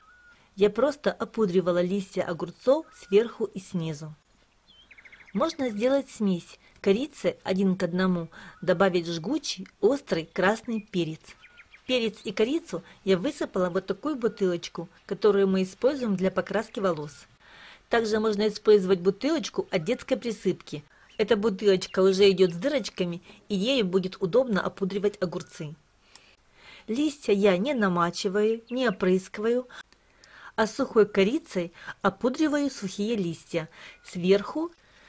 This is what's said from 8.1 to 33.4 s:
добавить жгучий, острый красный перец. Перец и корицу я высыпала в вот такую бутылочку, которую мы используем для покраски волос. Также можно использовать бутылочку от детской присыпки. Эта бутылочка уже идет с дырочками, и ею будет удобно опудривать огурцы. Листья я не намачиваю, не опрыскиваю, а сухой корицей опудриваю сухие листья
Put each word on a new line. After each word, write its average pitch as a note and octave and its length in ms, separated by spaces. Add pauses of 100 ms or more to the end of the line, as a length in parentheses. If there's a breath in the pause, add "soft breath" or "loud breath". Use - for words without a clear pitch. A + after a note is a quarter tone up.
добавить F3 460
жгучий, F#3 600 (140)
острый G3 420
красный G#3+ 560
перец. D#3+ 400 (680)
Перец A3+ 360
и A3 80
корицу A3 520 (200 loud breath)
я F#3+ 140
высыпала G3 520
в E3+ 40
вот F#3 120
такую C#4 300
бутылочку, F#3 720 (180 soft breath)
которую G3 440
мы F#3+ 140
используем A#3 520
для F#3 160
покраски G3 480
волос. D#3 480 (640 loud breath)
Также A3 320
можно G#3+ 260
использовать G3 540
бутылочку G3 720
от E3+ 120
детской B3+ 320
присыпки. F#3+ 680 (320 soft breath)
Эта A3 180
бутылочка G3 640
уже F#3+ 320
идет F3+ 220
с - 20
дырочками, F#3 680 (280 loud breath)
и G#3 60
ею A3+ 300
будет F#3 360
удобно G#3 400
опудривать G3 600
огурцы. E3 540 (1120 loud breath)
Листья C4+ 460
я G3 240
не C4 160
намачиваю, G3+ 960
не B3 180
опрыскиваю, G#3+ 800 (880 loud breath)
а A3 100
сухой A3 400
корицей G3+ 680 (280 loud breath)
опудриваю C4+ 720
сухие G#3 460
листья E3 500 (380 loud breath)